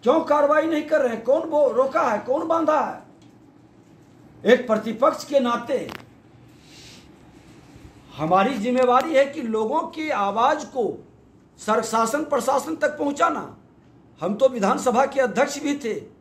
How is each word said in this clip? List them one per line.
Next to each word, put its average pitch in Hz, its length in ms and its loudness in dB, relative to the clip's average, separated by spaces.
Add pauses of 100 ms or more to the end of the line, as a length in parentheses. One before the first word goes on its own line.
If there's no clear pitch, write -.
क्यों 294 180 4
कार्रवाई 294 460 2
नहीं 311 160 -2
कर 311 180 0
रहे 240 140 0
हैं? - 100 -10
कौन 277 180 2
वो 294 260 2
रोका 269 340 0
है, 226 160 0
कौन 285 300 -4
बांधा 320 320 2
है? - 220 -6 (1500)
एक 247 140 2
प्रतिपक्ष 226 580 0
के 277 160 0
नाते 233 500 -4 (2250)
हमारी 190 380 2
जिम्मेवारी 247 600 2
है 277 120 6
कि 277 160 -8
लोगों 220 400 -2
की 311 280 -8
आवाज 233 540 0
को 214 400 -6 (540)
सर-, 220 260 -2
शासन 226 400 -2
प्रशासन 277 520 -2
तक 294 220 -2
पहुंचाना। 285 580 -2 (640)
हम 190 140 -2
तो 262 140 4
विधानसभा 247 580 2
के 269 140 -2
अध्यक्ष 254 420 0
भी 285 120 -2
थे। 233 200 -6 (260)